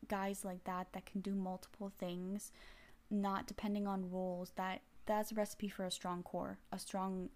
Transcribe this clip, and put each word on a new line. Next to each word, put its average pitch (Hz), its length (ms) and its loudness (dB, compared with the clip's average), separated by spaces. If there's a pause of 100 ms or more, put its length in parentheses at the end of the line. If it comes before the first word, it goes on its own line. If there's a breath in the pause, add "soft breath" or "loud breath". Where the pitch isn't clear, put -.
guys 196 360 4
like 185 200 -2
that 185 280 0
that 185 140 -6
can 196 140 0
do 196 140 2
multiple 190 640 0
things, 185 540 -2 (580 loud breath)
not 196 360 4
depending 202 400 0
on 190 240 0
roles, 180 460 -2
that, 185 260 -2 (240)
that's 214 260 4
a - 20 -2
recipe 208 340 2
for 190 160 -2
a 185 60 0
strong 180 320 -2
core, 190 360 -2 (140)
a 190 60 -2
strong, 185 580 0